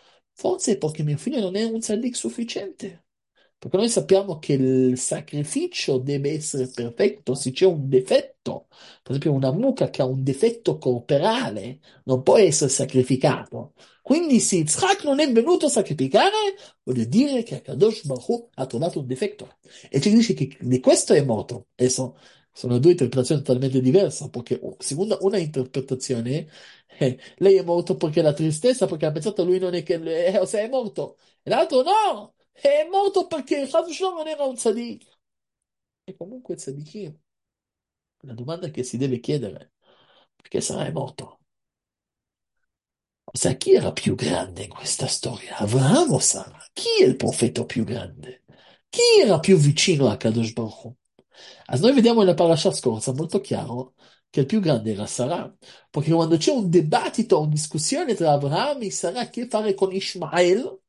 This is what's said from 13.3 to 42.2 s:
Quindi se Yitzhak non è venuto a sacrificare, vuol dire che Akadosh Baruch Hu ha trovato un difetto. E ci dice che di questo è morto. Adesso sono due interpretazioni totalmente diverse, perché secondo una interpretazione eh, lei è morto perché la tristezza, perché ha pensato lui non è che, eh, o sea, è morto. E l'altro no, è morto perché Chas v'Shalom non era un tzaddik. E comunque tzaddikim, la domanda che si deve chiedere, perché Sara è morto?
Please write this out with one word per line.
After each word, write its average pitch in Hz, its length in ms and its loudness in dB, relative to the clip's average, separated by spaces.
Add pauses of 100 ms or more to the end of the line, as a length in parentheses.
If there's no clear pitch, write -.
Quindi 294 380 2
se - 160 0
Yitzhak 359 480 0
non 277 140 2
è 294 140 2
venuto 302 340 4
a - 40 0
sacrificare, 262 840 2 (260)
vuol 120 240 -2
dire 247 360 2
che - 140 -10
Akadosh 156 480 0
Baruch 135 240 -6
Hu 233 240 -4
ha 127 140 -6
trovato 160 340 -4
un 131 60 -8
difetto. 131 500 -8 (320)
E 135 100 -2
ci 202 120 2
dice 226 240 6
che - 260 -6
di 127 200 0
questo - 340 4
è 147 80 6
morto. 117 540 -6
Adesso 127 420 -2 (340)
sono 123 260 -2
due 143 120 6
interpretazioni 151 500 2
totalmente 131 400 0
diverse, 147 480 2
perché - 320 -6 (160)
secondo 185 460 -4
una 202 160 0
interpretazione 131 1080 -4 (520)
eh, 123 200 0 (180)
lei 196 200 6
è 180 60 2
morto 175 340 -2
perché 160 260 0
la 151 100 4
tristezza, 160 540 0
perché 165 200 -4
ha 151 60 0
pensato 175 320 -4
lui 180 140 2
non 180 160 -4
è 175 80 -4
che, 170 120 -2
eh, 170 440 -2
o 185 60 2
sea, 208 180 -2
è 226 60 -6
morto. 233 500 -6 (240)
E - 80 -8
l'altro 269 320 2
no, 339 520 0 (180)
è 294 380 2
morto 392 360 2
perché 294 420 -4
Chas 330 200 0
v'Shalom 359 280 -6
non 311 120 -8
era 294 160 -4
un 262 100 -4
tzaddik. 233 500 -4 (1000)
E 190 120 -18
comunque 214 400 -14
tzaddikim, 151 640 -14 (1000)
la 127 140 -18
domanda 151 360 -10
che 127 120 -6
si 127 140 -8
deve 127 240 -2
chiedere, 120 520 -6 (640)
perché - 240 -6
Sara - 260 -6
è - 40 -8
morto? - 500 -10 (1800)